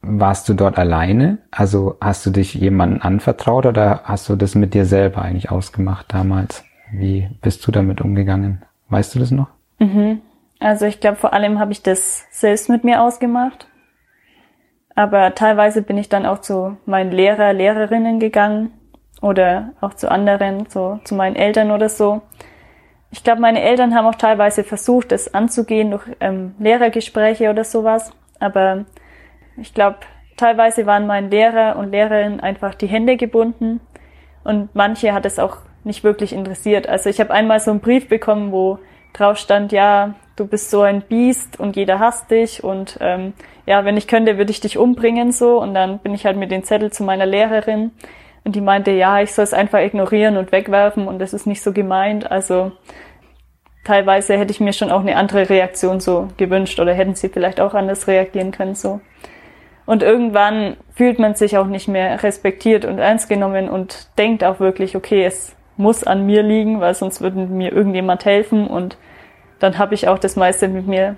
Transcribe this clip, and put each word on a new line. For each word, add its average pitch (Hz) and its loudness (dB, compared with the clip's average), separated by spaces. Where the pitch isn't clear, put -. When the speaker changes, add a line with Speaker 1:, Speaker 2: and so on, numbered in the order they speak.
Speaker 1:
warst 101 0
du 107 4
dort 95 2
alleine? 92 2
Also 98 0
hast 101 -2
du 101 0
dich 95 0
jemandem 92 0
anvertraut 113 0
oder 107 2
hast - -6
du 107 2
das 98 -2
mit 104 2
dir 101 4
selber 98 2
eigentlich 90 -6
ausgemacht 95 -4
damals? 95 -2
Wie 95 -2
bist - -2
du 113 0
damit 98 0
umgegangen? 98 -2
Weißt 104 -2
du 127 -2
das 123 0
noch? 135 0
Speaker 2:
Mhm. 208 2
Also 208 0
ich 208 -2
glaub, 208 0
vor - 0
allem 208 0
habe 208 -2
ich - -10
das - -2
selbst 214 0
mit 233 2
mir 240 4
ausgemacht. 240 -2
Aber 202 2
teilweise 214 2
bin 202 -4
ich 208 -6
dann 196 0
auch 196 -2
zu 196 -6
meinen 190 -2
Lehrer, 202 4
Lehrerinnen 214 0
gegangen 214 0
oder 190 0
auch 196 -6
zu - -6
anderen, 202 0
so 190 -6
zu - -6
meinen 190 -2
Eltern 208 2
oder 214 0
so. 214 0
Ich - -20
glaub, 233 2
meine 226 4
Eltern 240 2
haben 226 4
auch 226 2
teilweise 208 2
versucht, 240 0
das 196 -4
anzugehen 220 0
durch, 202 -6
ähm, 190 -6
Lehrergespräche 220 2
oder 214 0
sowas. 220 -2
Aber 196 0
ich 233 -18
glaub, 202 2
teilweise 226 2
waren 208 2
meinen 202 -2
Lehrer 220 2
und 202 -8
Lehrerinnen 208 0
einfach 196 -6
die 202 -6
Hände 226 0
gebunden 233 -2
und 208 -4
manche 208 0
hat 196 -2
es 196 -4
auch 190 -2
nicht 208 -10
wirklich 208 0
interessiert. 190 -4
Also 190 -2
ich 196 -4
hab 214 0
einmal 220 2
so 220 -2
einen 208 -2
Brief 247 0
bekommen, 208 0
wo 190 -2
drauf 208 2
stand, 202 0
„Ja, 202 2
du 208 -6
bist 208 -6
so 202 2
ein 202 2
Biest 240 -2
und 202 -6
jeder 190 0
hasst 233 0
dich 226 0
und, 190 -8
ähm, 185 -4
ja, 196 2
wenn 208 0
ich 208 -4
könnte, 220 2
würde 208 0
ich 208 -6
dich - -6
umbringen“, 240 2
so. 240 2
Und 202 -6
dann 190 -2
bin 202 -8
ich 202 -8
halt 196 0
mit 190 -6
dem 190 -4
Zettel 214 -2
zu - -8
meiner 190 -2
Lehrerin 214 0
und 202 -6
die 208 -4
meinte, 196 2
„Ja, 190 4
ich 208 -2
soll 214 2
es 202 -2
einfach 208 2
ignorieren 208 0
und 185 -4
wegwerfen 202 0
und 190 -10
das 185 -6
ist 208 -6
nicht 202 -4
so 202 -2
gemeint.“ 196 -2
Also 190 -2
teilweise 196 2
hätte 202 0
ich - -6
mir 202 0
schon - -2
auch 196 2
eine 196 -2
andere 196 0
Reaktion 185 0
so 185 -2
gewünscht 185 -2
oder 175 2
hätten 190 0
sie 190 -6
vielleicht 185 -2
auch 202 0
anders 196 -2
reagieren 190 0
können, 190 -6
so. 202 -8
Und 214 2
irgendwann 214 2
fühlt 240 2
man 214 2
sich 208 0
auch 190 2
nicht 190 -6
mehr 190 -2
respektiert 202 0
und 190 -6
ernst 208 2
genommen 196 -2
und - -8
denkt 214 0
auch 185 0
wirklich, 190 -2
„Okay, 190 0
es - -6
muss 208 2
an 196 0
mir 208 4
liegen, 214 0
weil 175 2
sonst 190 -6
würde 190 -4
mir 185 -4
irgendjemand 185 0
helfen.“ 208 2
Und 180 -8
dann 185 0
hab 202 0
ich 208 -2
auch 190 2
das 185 -4
meiste 185 2
mit 190 -6
mir 196 -2